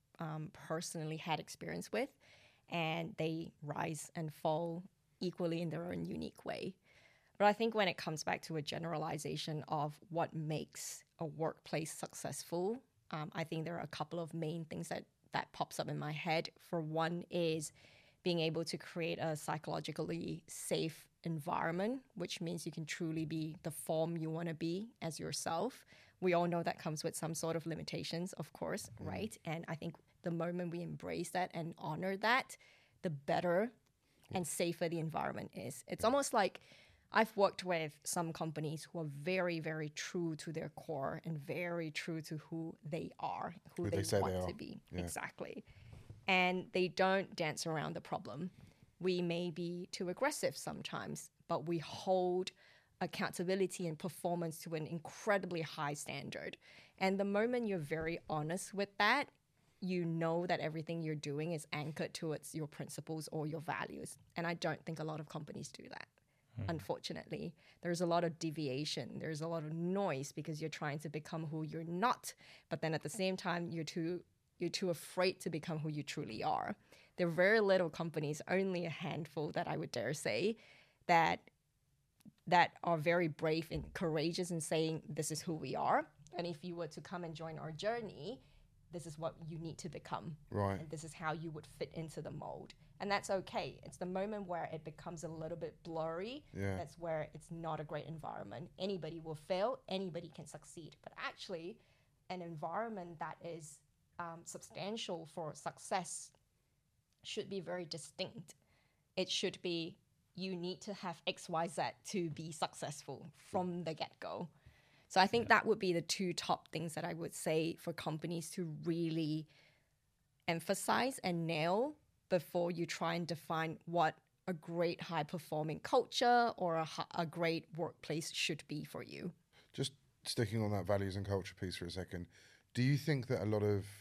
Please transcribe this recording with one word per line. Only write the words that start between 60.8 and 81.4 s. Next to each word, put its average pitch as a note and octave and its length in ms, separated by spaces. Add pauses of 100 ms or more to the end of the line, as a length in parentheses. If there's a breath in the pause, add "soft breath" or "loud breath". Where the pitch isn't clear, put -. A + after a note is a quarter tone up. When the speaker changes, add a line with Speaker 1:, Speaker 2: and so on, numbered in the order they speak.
Speaker 1:
you're D#3 120
doing D3+ 360
is D3+ 220
anchored D3+ 400
towards - 420
your D#3 120
principles D3+ 640
or D#3 120
your D#3 140
values. - 580 (200)
And E3+ 100
I E3+ 60
don't E3 320
think D#3+ 140
a D#3 40
lot D#3 160
of D3+ 80
companies - 420
do - 200
that. - 180 (480)
Speaker 3:
Hmm. G2+ 140
Speaker 1:
Unfortunately, - 840 (280 soft breath)
there's F3 180
a F3+ 60
lot E3+ 180
of E3 160
deviation. D3 800
There's D3 220
a D#3+ 60
lot E3 160
of D#3 100
noise E3+ 580
because D#3 300
you're D#3 80
trying D3 300
to D3+ 100
become D#3 380
who D#3 160
you're D#3 200
not. F3+ 500 (360 soft breath)
But D#3+ 100
then D#3+ 140
at D3+ 100
the A3+ 60
same F#3+ 260
time, F3 340
you're E3 140
too, E3+ 400 (360)
you're F3 100
too F#3 220
afraid F3+ 500
to - 80
become D#3+ 300
who D#3 100
you D3+ 140
truly - 400
are. C#2 340 (400 soft breath)
There F3+ 100
are E3+ 40
very F#3+ 280
little F#3+ 300
companies, D3+ 580
only F#3 380
a E3+ 40
handful D#3+ 640
that E3 160
I D3+ 80
would D#3 160
dare A#2 220
say, D3+ 420 (520 soft breath)
that, E3 340 (1080)